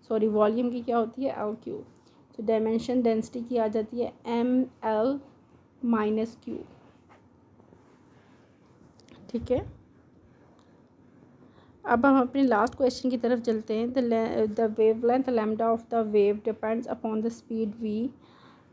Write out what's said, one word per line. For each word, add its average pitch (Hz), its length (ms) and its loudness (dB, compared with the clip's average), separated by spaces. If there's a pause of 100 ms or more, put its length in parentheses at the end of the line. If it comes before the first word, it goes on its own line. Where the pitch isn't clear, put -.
सॉरी, 220 180 2
वॉल्यूम 214 440 2
की 247 100 -6
क्या 233 160 0
होती 233 260 -2
है, 269 80 -2 (100)
एल 214 220 -4
क्यूब। - 220 -10 (520)
तो 226 80 -10
dimension 226 560 0
density 226 420 0
की 240 140 -4
आ 220 100 2
जाती 220 320 -4
है 240 120 -4 (280)
M 254 200 2 (260)
L 220 340 0 (640)
minus 220 580 0
Q, - 140 -10 (2750)
ठीक 233 220 -6
है। 294 140 -2 (2250)
अब 247 200 2
हम 269 140 6
अपने 254 240 2
लास्ट 233 320 2
क्वेश्चन 254 340 0
की 247 80 -2
तरफ 240 220 0
चलते 220 380 -2
हैं। 233 160 -2
The 262 80 0
la-, 226 440 0 (140)
the 226 80 4 (100)
wavelength 233 520 4
lambda 220 440 0
of 226 160 -2
the 233 140 0 (100)
wave 208 300 4
depends 233 500 -2
upon 220 280 -4
the 226 100 -2
speed 220 500 -6
v 214 100 -4 (800)